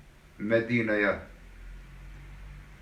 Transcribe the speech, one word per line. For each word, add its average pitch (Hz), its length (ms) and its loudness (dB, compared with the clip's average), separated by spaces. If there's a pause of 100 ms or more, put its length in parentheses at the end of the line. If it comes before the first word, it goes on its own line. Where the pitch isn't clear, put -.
(380)
Medine'ye 107 800 4 (1600)